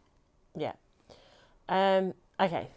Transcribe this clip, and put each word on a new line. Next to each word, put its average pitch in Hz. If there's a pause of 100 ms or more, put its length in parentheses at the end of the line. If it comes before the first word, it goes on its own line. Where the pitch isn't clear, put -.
(560)
Yeah. 147 (960)
Um, 190 (260)
okay, 170